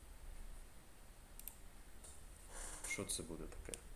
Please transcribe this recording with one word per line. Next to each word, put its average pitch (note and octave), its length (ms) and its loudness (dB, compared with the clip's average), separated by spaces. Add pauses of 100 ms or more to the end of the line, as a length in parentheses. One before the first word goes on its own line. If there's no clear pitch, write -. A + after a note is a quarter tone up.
(3000)
Що - 160 8
це - 180 6
буде D#2+ 220 4
таке? - 340 2 (180)